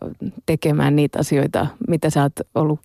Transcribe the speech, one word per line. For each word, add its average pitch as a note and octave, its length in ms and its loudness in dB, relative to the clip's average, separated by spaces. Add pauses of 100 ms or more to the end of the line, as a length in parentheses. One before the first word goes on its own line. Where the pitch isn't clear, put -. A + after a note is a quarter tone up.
(460)
tekemään D3 500 2
niitä D3 240 2
asioita, D3 480 0 (200)
mitä D#3+ 220 0
sä D3+ 120 2
oot C#3+ 120 2 (220)
ollut D3+ 300 0